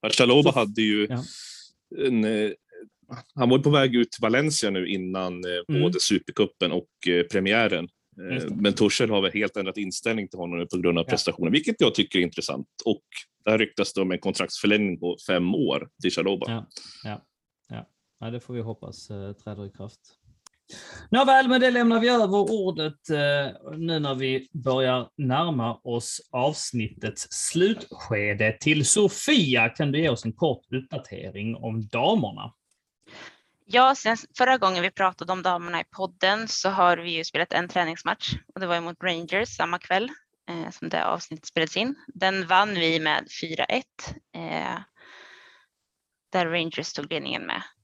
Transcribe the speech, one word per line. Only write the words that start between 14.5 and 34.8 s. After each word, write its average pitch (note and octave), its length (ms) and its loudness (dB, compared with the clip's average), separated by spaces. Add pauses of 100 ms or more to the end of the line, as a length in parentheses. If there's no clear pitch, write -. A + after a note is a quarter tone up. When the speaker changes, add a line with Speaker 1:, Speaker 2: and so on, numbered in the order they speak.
Speaker 1:
på F2 180 -4 (100)
fem F2+ 280 2
år F2+ 340 0 (120)
till - 100 2
Chalobah. F#2+ 400 -2
Speaker 2:
Ja, A2 160 -6 (360)
ja, G#2+ 220 -10 (440)
ja. A2+ 180 -14 (320)
Ja, A2+ 120 -10
det A#2+ 80 -8
får B2 140 -14
vi A#2 80 -6
hoppas, - 480 -12
eh, G2+ 240 -10
träder G#2 320 -14
i G2 40 -12
kraft. - 300 -18 (1120)
Nåväl, C4 380 6
men B3+ 140 4
det B3+ 100 6
lämnar A#3 280 4
vi A#3 100 4
över G#3 420 4
ordet, E3 580 -4
eh, C#3+ 680 0
nu E3 220 -2
när C#3+ 160 -2
vi C3 380 -2
börjar B2+ 640 0
närma C3 680 0
oss A#2+ 380 -6 (100)
avsnittets B2 1000 -4
slutskede. A2 1300 0
Till D3+ 260 2
Sofia, F3 840 4
kan D3 220 -2
du C#3+ 100 0
ge D#3+ 80 2
oss A#2 160 -2
en A2+ 80 -4
kort C#3+ 400 -2
uppdatering A2 840 -8
om A2 320 -6
damerna? A#2 680 0 (1120)
Speaker 3:
Ja, B3+ 300 6
sen A3+ 180 -2
s-, A3+ 120 -6 (120)
förra B3+ 200 4
gången F#3 260 0